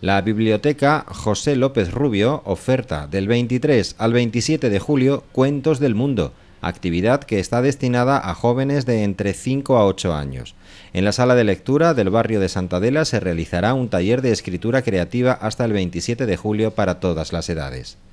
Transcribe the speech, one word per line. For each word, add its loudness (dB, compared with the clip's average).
La 2
biblioteca 2
José -2
López 0
Rubio 0
oferta -2
del -2
veintitrés 2
al 2
veintisiete 0
de 2
julio 2
cuentos 2
del 2
mundo, 0
actividad 0
que -2
está -2
destinada 0
a -4
jóvenes 0
de 0
entre -2
cinco 0
a 6
ocho 0
años. -8
En 0
la 2
sala 2
de 4
lectura 2
del 2
barrio 0
de 0
Santa -4
Adela 0
se -2
realizará -2
un -2
taller 0
de 2
escritura -2
creativa 0
hasta -4
el -2
veintisiete -2
de 0
julio 0
para -2
todas -2
las -6
edades. -8